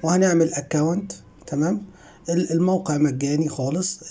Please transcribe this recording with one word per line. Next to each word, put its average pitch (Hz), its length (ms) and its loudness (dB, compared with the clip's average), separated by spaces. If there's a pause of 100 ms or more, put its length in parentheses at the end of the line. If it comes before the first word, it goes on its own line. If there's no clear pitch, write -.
وهنعمل 170 500 4
account، 160 580 -2 (360)
تمام؟ 160 380 -2 (440)
ال-، 170 220 0
الموقع 180 460 2
مجاني 143 520 0
خالص، 143 500 -4 (120)